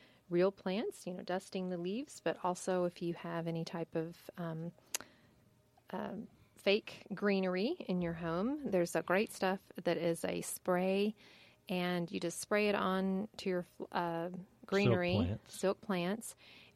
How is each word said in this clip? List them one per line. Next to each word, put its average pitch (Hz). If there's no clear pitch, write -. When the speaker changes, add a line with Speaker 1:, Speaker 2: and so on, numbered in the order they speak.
Speaker 1:
real 180
plants, 202
you 180
know, 185
dusting 185
the 180
leaves, 196
but 160
also 180
if 175
you 170
have 170
any 165
type 165
of, 165
um, 165
um, -
fake -
greenery 196
in 180
your 165
home, 175
there's 180
a 160
great 196
stuff 190
that 170
is 170
a 175
spray, 190
and 180
you 190
just 170
spray 208
it 202
on 190
to -
your, 180
uh, 170
greenery, 185
Speaker 2:
Silk 185
plants. -
Speaker 1:
silk 190
plants, 185